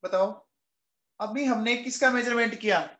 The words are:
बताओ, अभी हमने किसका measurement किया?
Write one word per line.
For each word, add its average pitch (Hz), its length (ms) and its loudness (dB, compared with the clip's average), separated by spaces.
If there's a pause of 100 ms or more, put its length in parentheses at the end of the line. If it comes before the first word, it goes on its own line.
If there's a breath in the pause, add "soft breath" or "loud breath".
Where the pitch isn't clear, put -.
बताओ, 185 240 2 (920)
अभी 220 260 -2
हमने 233 320 0
किसका 254 340 0
measurement 233 440 0
किया? 202 240 2 (200)